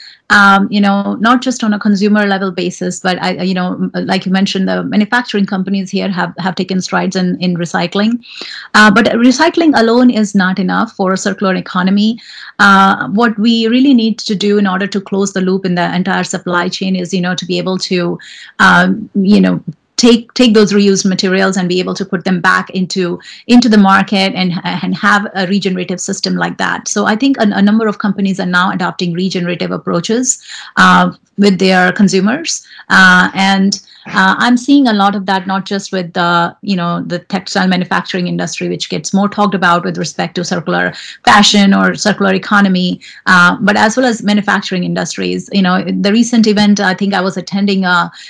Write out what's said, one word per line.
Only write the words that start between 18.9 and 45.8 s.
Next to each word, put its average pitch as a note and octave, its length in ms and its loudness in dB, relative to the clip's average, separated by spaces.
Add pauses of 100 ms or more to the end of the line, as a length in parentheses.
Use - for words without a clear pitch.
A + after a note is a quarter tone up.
you F#3+ 280 4
know, F3+ 200 0 (340)
take, A#3 380 2
take B3 200 4
those G#3 180 4
reused G3+ 340 2
materials F#3+ 500 0
and F3+ 120 -2
be F3+ 100 -2
able F3+ 160 -4
to F#3+ 100 -6
put F3+ 200 -6
them F#3 160 -2
back F#3 300 0
into, F3+ 500 -4 (260)
into B3 220 6
the G#3+ 100 4
market G3 560 2
and, F3+ 180 -2 (120)
and F3+ 320 -4
have G3+ 400 0
a F#3+ 100 -4
regenerative F#3 540 -4
system F#3+ 340 -6
like E3+ 240 -2
that. F3+ 300 -4
So G3+ 180 -2
I G#3 80 2
think C4+ 240 2
a, A#3 40 2
a G3+ 200 2
number A3 240 2
of G#3 120 -4
companies F#3+ 420 -2
are F#3 60 -4
now F3+ 260 0
adopting F3 400 -4
regenerative F3+ 580 -4
approaches, F#3+ 720 -4 (340)
uh, F3+ 360 4 (240)
with G3 220 2
their F#3 340 2
consumers. G#3 720 0 (260)
Uh, F#3 440 4
and, G3 460 0 (260)
uh, F#3+ 320 0
I'm B3 200 2
seeing C#4+ 280 2
a A3+ 60 2
lot G3+ 220 2
of G3+ 120 -6
that, F#3+ 200 -2
not F#3+ 180 -4
just G3 260 -6
with F3+ 220 -6
the, F3 480 0
you G3 160 -4
know, F3 260 -4
the F3 180 -6
textile G3 460 -4
manufacturing F3+ 600 -2
industry, F3 400 -6
which E3+ 220 -8
gets F3 240 -6
more G3+ 160 0
talked G#3 240 -2
about F3 280 0
with F3+ 140 -6
respect F3 380 -6
to F3 100 -4
circular F3 480 -4 (320)
fashion G#3 480 4
or F#3 220 2
circular F#3+ 400 -2
economy, F#3+ 680 0 (260)
uh, F3+ 360 4
but G3+ 160 2
as G#3+ 180 0
well C4 80 2
as A3+ 180 -2
manufacturing G3 600 -2
industries. F3+ 680 -6
You G3 100 0
know, F#3 200 0